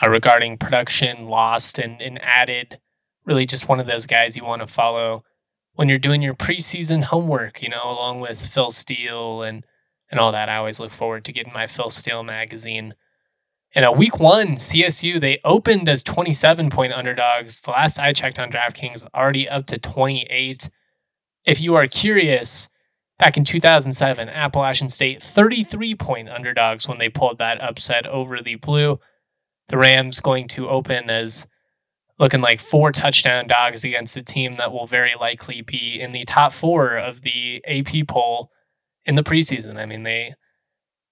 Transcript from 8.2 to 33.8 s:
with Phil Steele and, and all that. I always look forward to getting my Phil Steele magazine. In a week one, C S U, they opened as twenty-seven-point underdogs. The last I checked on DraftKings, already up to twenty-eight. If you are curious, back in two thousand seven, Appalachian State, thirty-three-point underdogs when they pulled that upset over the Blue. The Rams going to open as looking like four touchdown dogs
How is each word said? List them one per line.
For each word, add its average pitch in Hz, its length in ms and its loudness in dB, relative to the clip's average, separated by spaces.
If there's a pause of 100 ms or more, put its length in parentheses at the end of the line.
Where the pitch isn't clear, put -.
with 117 260 -10
Phil 127 240 -2
Steele 117 720 -6
and, 110 240 -10 (420)
and 127 120 0
all 113 100 4
that. 107 180 -2
I 110 60 -4
always 110 240 -2
look 113 140 -12
forward 113 320 -6
to - 80 -12
getting 120 200 -10
my 113 140 -6
Phil 117 240 -8
Steele 117 320 -4
magazine. 110 720 -8 (760)
In 131 120 4
a - 60 6
week 185 300 4
one, 170 360 6
C 165 280 4
S 175 180 0
U, 170 160 -2
they 139 260 0
opened 190 440 4
as 139 160 2
twenty-seven-point 156 880 2
underdogs. 120 720 -2
The 123 100 -8
last 151 260 2
I 143 140 2
checked 135 260 -4
on 123 140 -6
DraftKings, 120 520 -6 (100)
already 135 340 0
up 139 180 -6
to 120 120 -6
twenty-eight. 131 920 -4 (760)
If 156 160 2
you 170 140 2
are 143 140 6
curious, 165 800 2 (500)
back 151 200 6
in 147 60 2
two 165 160 0
thousand 143 340 6
seven, 123 340 0
Appalachian 135 600 -2
State, 131 320 -2
thirty-three-point 214 1040 0
underdogs 120 580 0
when 117 120 -8
they 117 100 0
pulled 120 300 -2
that 113 240 -2
upset 120 440 -2
over 127 360 -6
the 113 140 -10
Blue. 147 440 0 (680)
The 131 100 0
Rams 131 420 4
going 127 280 0
to 127 200 -8
open 127 400 -2
as 113 380 0 (720)
looking 135 240 4
like 117 180 4
four 151 320 4
touchdown 123 540 2
dogs 120 380 2